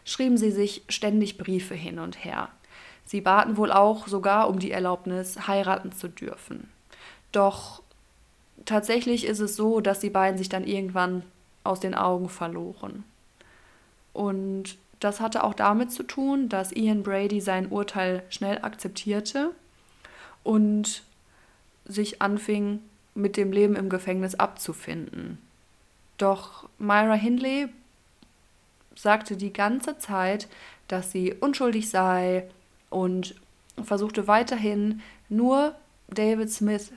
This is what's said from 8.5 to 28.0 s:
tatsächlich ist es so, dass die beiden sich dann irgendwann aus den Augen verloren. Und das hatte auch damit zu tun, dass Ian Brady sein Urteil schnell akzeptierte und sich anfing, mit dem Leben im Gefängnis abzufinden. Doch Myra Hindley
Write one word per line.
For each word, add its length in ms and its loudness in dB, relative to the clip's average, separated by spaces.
tatsächlich 600 0
ist 140 -2
es 160 -2
so, 260 2
dass 180 2
die 100 -2
beiden 300 2
sich 100 -4
dann 160 -2
irgendwann 560 -2
aus 160 0
den 140 -4
Augen 340 0
verloren. 760 -10
Und 640 -4
das 200 -2
hatte 240 0
auch 100 2
damit 380 2
zu 120 -6
tun, 440 0
dass 240 -2
Ian 320 2
Brady 380 0
sein 280 0
Urteil 600 -2
schnell 320 -4
akzeptierte 920 -4
und 600 2
sich 380 -4
anfing, 580 0
mit 200 0
dem 160 2
Leben 240 6
im 140 -2
Gefängnis 460 -2
abzufinden. 1040 -6
Doch 520 -2
Myra 340 4
Hindley 540 0